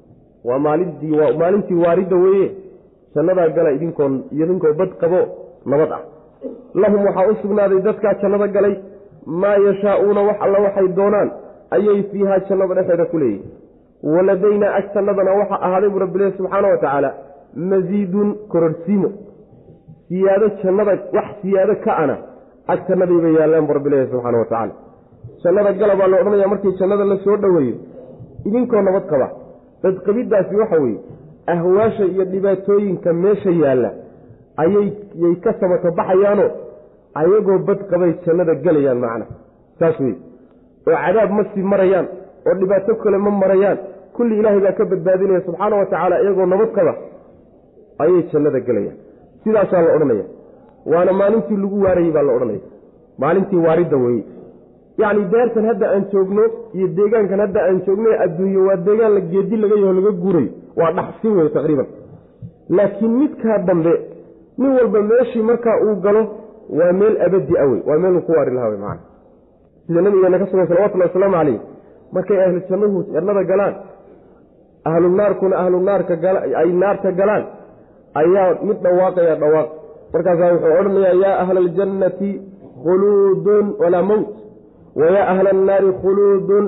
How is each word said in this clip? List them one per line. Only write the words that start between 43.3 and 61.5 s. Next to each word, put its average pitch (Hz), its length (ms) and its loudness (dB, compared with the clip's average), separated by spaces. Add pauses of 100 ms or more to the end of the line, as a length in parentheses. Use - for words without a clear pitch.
marayaan. 190 460 2 (340)
Kulli 233 260 -2
Ilaahay 208 240 2
baa 196 100 2
ka 185 140 -2
badbaadinaya 185 560 0
subxaanahu 185 380 -4
wa 196 60 0
tacaala, 180 340 -2
iyagoo 185 260 0
nabad 190 260 0
qaba 160 220 0 (1080)
ayay 170 240 2
jannada 143 360 0
galayaan. 110 380 -4 (420)
Sidaasaa 196 420 0
la 165 120 4
odhanaya. 131 320 0 (580)
Waana 180 300 2
maalintii 208 440 0
lagu 196 240 -4
waarayay 180 300 2
baa 151 120 2
la 139 100 2
odhanaya. 113 280 -2 (560)
Maalintii 180 400 0
waaridda 165 400 2
weeye. 120 260 0 (720)
Yacni, 208 280 0
daartan 220 400 0
hadda 220 220 0
aan 196 200 0
joogno 196 340 0 (300)
iyo 185 160 -2
deegaankan 202 520 0
hadda 202 220 0
aan 185 220 2
joogno 196 260 0
ee 202 80 2
adduunyo 185 480 0
waa 190 100 2
deegaan 208 380 2
la 196 60 2
geedi 185 380 -2
laga 214 180 2
yaho 196 180 2
laga 190 180 2
guurayo. 175 380 -2 (260)
Waa 165 160 0
dhaxsin 180 400 -6
weeye 165 180 2
taqriiban. 147 380 -2 (800)